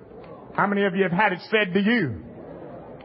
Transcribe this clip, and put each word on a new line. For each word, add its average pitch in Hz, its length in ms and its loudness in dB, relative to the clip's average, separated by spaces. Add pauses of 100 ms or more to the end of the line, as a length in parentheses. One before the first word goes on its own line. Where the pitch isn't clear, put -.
(560)
How 190 120 4
many 202 160 2
of 190 100 2
you 190 80 2
have 185 80 2
had 196 220 4
it 175 80 -6 (100)
said 208 240 2
to 202 60 4
you? 190 420 2 (840)